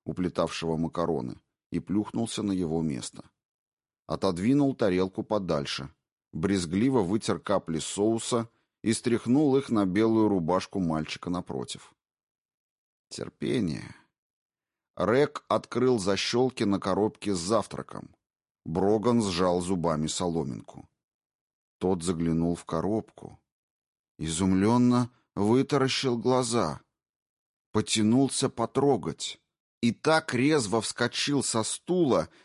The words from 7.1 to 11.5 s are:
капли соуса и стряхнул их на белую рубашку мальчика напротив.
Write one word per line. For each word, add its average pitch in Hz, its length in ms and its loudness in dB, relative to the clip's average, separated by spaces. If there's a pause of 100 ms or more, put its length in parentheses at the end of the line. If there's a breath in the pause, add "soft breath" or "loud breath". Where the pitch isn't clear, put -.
капли 82 400 -2
соуса 113 720 -2 (340)
и 110 100 2
стряхнул 127 640 2
их 139 120 -2
на 104 160 2
белую 110 420 4
рубашку 92 520 0
мальчика 80 500 -4
напротив. - 680 -8 (1120)